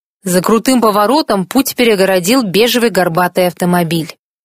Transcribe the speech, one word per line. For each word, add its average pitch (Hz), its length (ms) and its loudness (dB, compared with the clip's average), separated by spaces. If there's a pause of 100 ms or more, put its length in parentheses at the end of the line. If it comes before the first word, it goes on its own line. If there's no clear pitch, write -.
(240)
За 180 180 0
крутым 226 380 2
поворотом 208 640 0
путь - 300 -2
перегородил 196 680 2
бежевый 233 480 0
горбатый 180 560 0
автомобиль. 175 680 -2 (280)